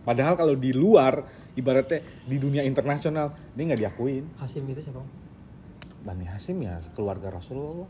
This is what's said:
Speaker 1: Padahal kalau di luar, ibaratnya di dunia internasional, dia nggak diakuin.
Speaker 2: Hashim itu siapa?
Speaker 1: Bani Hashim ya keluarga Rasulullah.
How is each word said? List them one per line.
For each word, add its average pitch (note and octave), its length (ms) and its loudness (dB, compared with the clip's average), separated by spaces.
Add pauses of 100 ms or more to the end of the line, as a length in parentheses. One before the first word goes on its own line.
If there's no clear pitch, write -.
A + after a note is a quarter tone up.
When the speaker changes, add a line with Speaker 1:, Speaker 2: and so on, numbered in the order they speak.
Speaker 1:
Padahal C3+ 340 2
kalau E3 200 4
di C3 160 0
luar, C#3 540 8 (280)
ibaratnya C3 460 2 (240)
di C3 140 -4
dunia C#3 260 0
internasional, C#3+ 680 0 (220)
dia C#3+ 120 -6
nggak C#3+ 160 0
diakuin. C3 440 -4 (120)
Speaker 2:
Hashim C3 280 -10
itu C3+ 160 -8
siapa? C3 200 -12 (1000)
Speaker 1:
Bani F#2 240 -8
Hashim G2+ 360 -6
ya F2+ 180 -6 (140)
keluarga G2 380 -4
Rasulullah. D3 600 -10